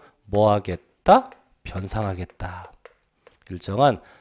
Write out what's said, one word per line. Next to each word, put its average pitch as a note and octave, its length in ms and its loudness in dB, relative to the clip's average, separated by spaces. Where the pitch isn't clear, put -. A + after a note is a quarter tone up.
뭐 G#2 280 2
하겠다? G#2 760 2
변상하겠다. F#2 1080 -10
일정한 G2+ 520 0